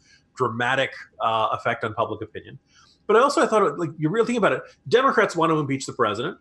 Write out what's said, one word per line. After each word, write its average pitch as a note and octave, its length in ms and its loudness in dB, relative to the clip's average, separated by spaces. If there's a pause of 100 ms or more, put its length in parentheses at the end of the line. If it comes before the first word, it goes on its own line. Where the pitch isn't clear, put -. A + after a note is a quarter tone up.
(380)
dramatic, B2 540 0 (280)
uh, A2+ 320 0
effect A#2+ 320 -4
on G#2+ 120 -6
public A2 260 -4
opinion. G#2 380 -16 (460)
But G#3+ 120 4
I - 20 6
also, C#4 220 4
I A#3 60 4
thought, F#3 300 2
like, E3 200 -4
you D#3 100 0
really A3 180 0
think A#3+ 120 -2
about E3+ 160 2
it, - 80 -4 (260)
Democrats A3+ 480 2
want E3 140 2
to D#3 100 2
impeach C3+ 260 -4
the - 60 -8
president. A#2 500 -2